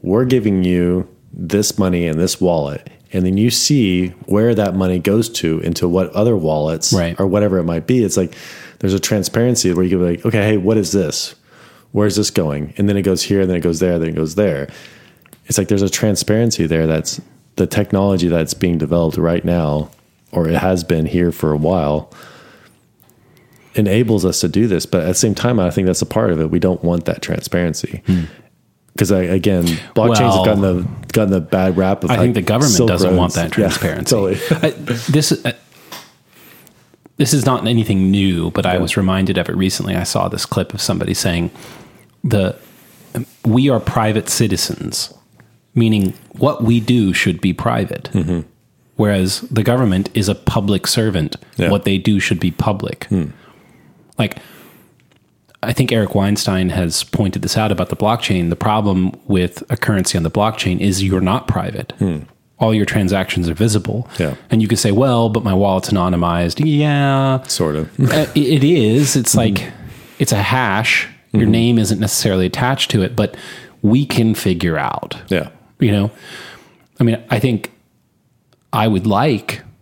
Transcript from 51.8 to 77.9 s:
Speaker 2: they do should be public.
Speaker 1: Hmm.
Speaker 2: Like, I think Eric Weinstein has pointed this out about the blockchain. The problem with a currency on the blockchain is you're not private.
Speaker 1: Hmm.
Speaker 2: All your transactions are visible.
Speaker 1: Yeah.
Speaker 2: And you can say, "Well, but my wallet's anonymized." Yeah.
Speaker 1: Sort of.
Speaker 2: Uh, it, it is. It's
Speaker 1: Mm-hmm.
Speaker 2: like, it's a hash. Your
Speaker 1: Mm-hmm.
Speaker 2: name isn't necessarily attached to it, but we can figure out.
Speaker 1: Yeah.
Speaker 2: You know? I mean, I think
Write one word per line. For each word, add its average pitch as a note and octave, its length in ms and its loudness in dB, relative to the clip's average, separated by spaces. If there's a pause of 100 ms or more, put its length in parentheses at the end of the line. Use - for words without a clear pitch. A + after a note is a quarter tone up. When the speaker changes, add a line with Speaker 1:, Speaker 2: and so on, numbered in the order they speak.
Speaker 2:
they G2 140 0
do G2 220 0
should F#2 200 -2
be F2 120 0
public. - 540 -4
Speaker 1:
Hmm. F#2 200 -2 (920)
Speaker 2:
Like, G#2+ 180 -2 (1300)
I A#2+ 100 -4
think C3 180 0
Eric G#2+ 220 0
Weinstein G2 560 0
has E2+ 340 -2
pointed F#2 380 -2
this - 160 -2
out G#2+ 140 0
about F#2 180 -2
the - 60 -4
blockchain. G2+ 540 0
The E2+ 60 0
problem G2+ 720 0
with F2+ 460 0
a A2+ 60 -2
currency F#2+ 400 0
on E2+ 60 0
the D#2+ 80 -2
blockchain G#2 480 0
is G2 240 0
you're F#2+ 180 0
not F#2 260 0
private. - 520 -4
Speaker 1:
Hmm. F2 200 -2 (400)
Speaker 2:
All A2+ 140 2
your G#2+ 120 2
transactions F#2 640 0
are E2 60 -2
visible. G#2 520 0 (120)
Speaker 1:
Yeah. D2+ 160 -2 (160)
Speaker 2:
And A2+ 100 4
you G#2+ 60 0
can A2 100 0
say, G#2+ 140 0
"Well, A#2 380 2
but G#2+ 140 -2
my G2 120 0
wallet's F#2+ 340 2
anonymized." F2 720 0
Yeah. C#3+ 800 2
Speaker 1:
Sort D2+ 320 -2
of. - 240 -6
Speaker 2:
Uh, C#3 360 2
it, - 20 4
it C#3+ 260 2
is. C#3 520 2
It's B2+ 200 0
Speaker 1:
Mm-hmm. A2+ 200 2
Speaker 2:
like, - 160 -6 (480)
it's - 120 0
a G2+ 100 2
hash. A2+ 640 0 (240)
Your G#2+ 120 2
Speaker 1:
Mm-hmm. G#2+ 80 4
Speaker 2:
name A#2 280 4
isn't G#2 200 0
necessarily G2+ 460 0
attached B2+ 460 -2
to G#2+ 100 2
it, F#2+ 140 -2
but G#2+ 200 0 (460)
we B2 240 4
can A2+ 300 0
figure E2+ 420 -2
out. - 380 -6 (140)
Speaker 1:
Yeah. F2+ 200 -2 (300)
Speaker 2:
You A2+ 120 4
know? G#2 200 2 (880)
I C#3+ 40 4
mean, A2+ 180 2 (100)
I A#2 80 2
think A#2 320 -2 (1000)